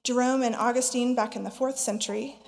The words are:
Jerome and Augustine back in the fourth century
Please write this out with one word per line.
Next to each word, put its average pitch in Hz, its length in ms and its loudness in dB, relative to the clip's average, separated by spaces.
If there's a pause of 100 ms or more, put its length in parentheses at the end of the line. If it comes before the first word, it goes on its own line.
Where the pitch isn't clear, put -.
Jerome 254 400 2
and 233 140 2
Augustine 247 580 2
back 220 220 0
in 196 80 -6
the 202 60 -6
fourth 262 280 -2
century 220 580 -4 (120)